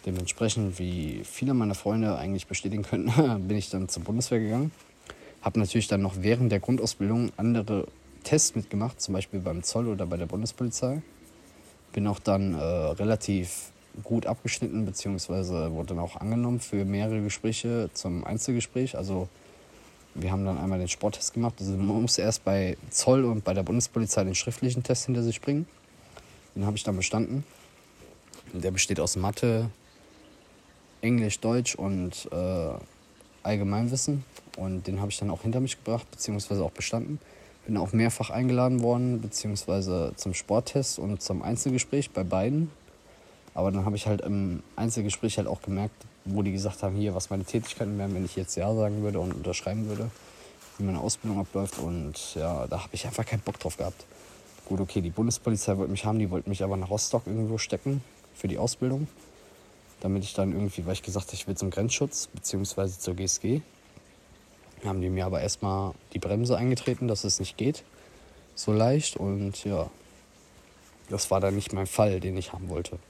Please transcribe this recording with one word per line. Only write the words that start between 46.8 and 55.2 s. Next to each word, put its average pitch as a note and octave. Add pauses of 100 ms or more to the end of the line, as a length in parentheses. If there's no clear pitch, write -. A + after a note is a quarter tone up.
haben, G2
hier, G2+
was F#2
meine G2
Tätigkeiten G#2
wären, G2
wenn F#2
ich F#2
jetzt F#2
Ja G2
sagen G#2+
würde G#2
und F2+
unterschreiben F#2+
würde, A2 (680)
wie G2+
meine F#2
Ausbildung G2
abläuft. F#2+
Und D#2+
ja, D#2+
da F2+
hab -
ich -
einfach A2+
keinen A2
Bock -
drauf -
gehabt. - (640)
Gut, F#2+
okay, F#2+
die E2+
Bundespolizei A2